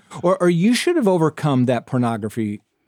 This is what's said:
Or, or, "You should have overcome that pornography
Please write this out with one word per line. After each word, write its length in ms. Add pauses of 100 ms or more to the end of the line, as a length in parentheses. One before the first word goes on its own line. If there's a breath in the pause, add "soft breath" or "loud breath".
(220 loud breath)
Or, 180
or, 100
"You 240
should 220
have 120
overcome 580
that 200
pornography 720 (280)